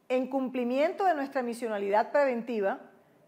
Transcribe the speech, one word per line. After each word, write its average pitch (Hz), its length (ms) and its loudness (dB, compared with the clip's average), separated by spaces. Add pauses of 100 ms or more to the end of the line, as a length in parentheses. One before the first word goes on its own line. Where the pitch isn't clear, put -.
En 254 180 0
cumplimiento 262 800 0
de 349 100 4
nuestra 277 280 -2
misionalidad 220 680 0
preventiva, 240 680 0 (460)